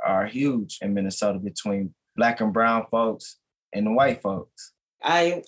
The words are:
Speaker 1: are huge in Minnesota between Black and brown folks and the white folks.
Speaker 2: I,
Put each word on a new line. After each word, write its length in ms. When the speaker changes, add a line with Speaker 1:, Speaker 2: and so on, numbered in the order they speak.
Speaker 1:
are 220
huge 560
in 120
Minnesota 440
between 560
Black 240
and 120
brown 380
folks 480
and 140
the 60
white 280
folks. 520
Speaker 2:
I, 460